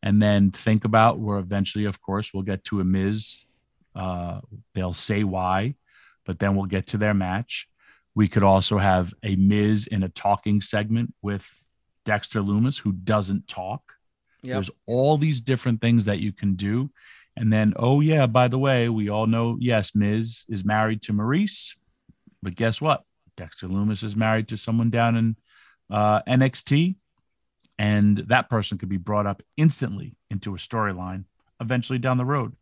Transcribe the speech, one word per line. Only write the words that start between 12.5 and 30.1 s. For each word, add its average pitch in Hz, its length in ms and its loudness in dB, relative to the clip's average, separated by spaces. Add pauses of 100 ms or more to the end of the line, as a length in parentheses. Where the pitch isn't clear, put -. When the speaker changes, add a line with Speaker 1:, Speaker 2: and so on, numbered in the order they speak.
Speaker 1:
who 104 120 -2
doesn't 98 560 -2
talk. 95 460 -12 (500)
Speaker 2:
Yep. 127 100 -8
Speaker 1:
There's 95 180 -4 (140)
all 135 320 2
these 147 240 0
different 120 400 0
things 117 240 4
that 101 140 -2
you 101 120 -4
can 98 240 -2
do. 107 340 -4 (480)
And 110 160 2
then, 107 240 4
oh, 131 240 4
yeah, 151 260 4
by 123 200 4
the 127 120 0
way, 131 300 2
we 107 200 0
all 110 180 0
know, 117 320 0
yes, 117 360 0
Miz 107 540 0
is 98 160 -6
married 107 380 0
to 110 100 -4
Maryse, 135 640 -2 (680)
but 92 120 -8
guess 113 260 -2
what? 151 240 0 (320)
Dexter 90 300 -16
Lumis 101 360 -2
is 104 120 -6
married 110 340 0
to 113 80 -8
someone 117 320 0
down 117 260 2
in, 113 200 0 (540)
uh, 107 380 2
N 127 140 4
X 127 220 0
T, 170 340 2 (800)
and 104 400 4 (100)
that 120 220 2
person 104 280 -2
could 92 120 -8
be 98 80 -4
brought 104 280 -2
up 98 160 -6 (160)
instantly 143 580 0 (140)